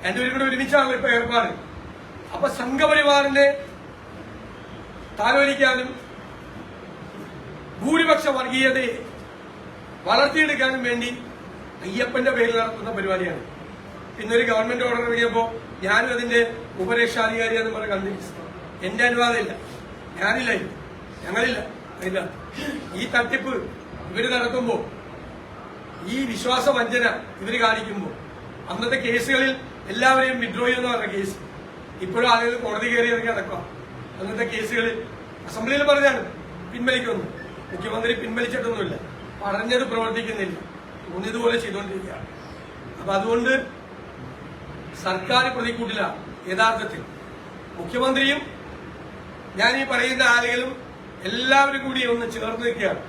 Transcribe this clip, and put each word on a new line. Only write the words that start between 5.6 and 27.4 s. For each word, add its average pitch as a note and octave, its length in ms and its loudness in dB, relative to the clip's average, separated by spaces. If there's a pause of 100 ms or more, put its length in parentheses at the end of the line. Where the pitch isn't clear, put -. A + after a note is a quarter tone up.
ഭൂരിപക്ഷ D#4+ 440 6
വർഗീയതയെ C4 640 2 (1120)
വളർത്തിയെടുക്കാനും C#4 800 4
വേണ്ടി A#3+ 260 0 (760)
അയ്യപ്പന്റെ B3 480 2
പേരിൽ A3+ 280 4
നടത്തുന്ന A3 320 -2
പരിപാടിയാണ്. F#3+ 500 0 (760)
പിന്നെ A3+ 220 -2
ഒരു A#3+ 140 6
ഗവൺമെന്റ് A#3+ 320 2
ഓർഡർ A#3+ 180 2
ഇറങ്ങിയപ്പോ A#3 420 2 (400)
ഞാനും A3+ 320 4
അതിന്റെ A#3 260 4 (360)
ഉപരക്ഷാധികാരിയാന്ന് A3+ 960 2
പറഞ്ഞ് G#3+ 160 -4
കണ്ടിരിക്കും. G3 580 -4 (420)
എന്റെ A3+ 160 2
അനുവാദമില്ല, A#3+ 500 4 (680)
ഞാനില്ല, A#3 320 2
ഇല്ല, F#3+ 180 0 (540)
ഞങ്ങളില്ല, G#3+ 360 0 (480)
ഇല്ല. F#3 120 0 (760)
ഈ G#3 80 -4 (120)
തട്ടിപ്പ് C4 380 2 (580)
ഇവര് A#3 220 0
നടത്തുമ്പോ, A#3+ 420 2 (1300)
ഈ A3+ 200 -2
വിശ്വാസ B3 440 2
വഞ്ചന A#3+ 360 2 (360)